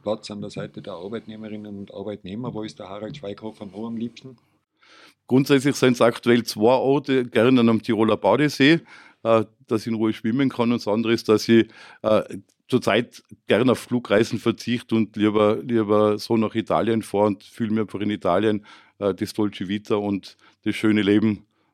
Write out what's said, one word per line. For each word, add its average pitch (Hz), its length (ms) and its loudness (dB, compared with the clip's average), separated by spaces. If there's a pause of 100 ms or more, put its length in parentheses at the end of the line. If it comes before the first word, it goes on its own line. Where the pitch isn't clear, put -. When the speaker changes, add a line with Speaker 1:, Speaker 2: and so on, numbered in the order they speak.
Speaker 1:
Platz 107 260 -6
an 104 120 -12
der 104 80 -10
Seite 98 320 -12
der 98 120 -12
Arbeitnehmerinnen 104 880 -14
und 101 140 -16
Arbeitnehmer, 101 600 -10
wo 107 100 -10
ist 110 160 -14
der 92 100 -16
Harald 104 280 -14
Schweighofer 107 480 -14
noch 101 220 -14
am 117 80 -10
liebsten? 120 420 -12 (880)
Speaker 2:
Grundsätzlich 135 520 2
sind's 123 240 2
aktuell 117 420 2
zwei 113 300 2
Orte, 131 520 0
gerne 123 360 4
am 113 200 4
Tiroler 107 360 2
Badesee. 139 640 2 (420)
Äh, 113 220 2 (220)
dass 113 140 -2
ich - 60 -10
in 113 80 -4
Ruhe 107 180 0
schwimmen 127 360 -2
kann 120 220 -2
und 117 80 0
das - 80 -10
andere 110 260 0
ist, - 140 -4
dass 107 220 2
ich... 113 180 6 (360)
Äh, 110 200 2 (460)
zurzeit 117 540 0 (240)
gerne 120 240 4
auf 110 80 0
Flugreisen 113 600 0
verzichte 117 560 -4
und 110 200 -2
lieber, 107 420 2
lieber 107 640 0
so 117 180 -2
nach 107 180 -2
Italien 107 460 0
fahre 101 260 0
und 101 160 -4
fühle - 280 -6
mich 110 100 -2
einfach 101 180 -8
in 104 120 -4
Italien, 104 540 0 (340)
äh, 101 140 0
das 98 200 -8
Dolce 101 340 -4
Vita 104 280 -4
und 101 420 -4 (260)
das 107 120 -4
schöne 107 260 2
Leben 104 440 2 (280)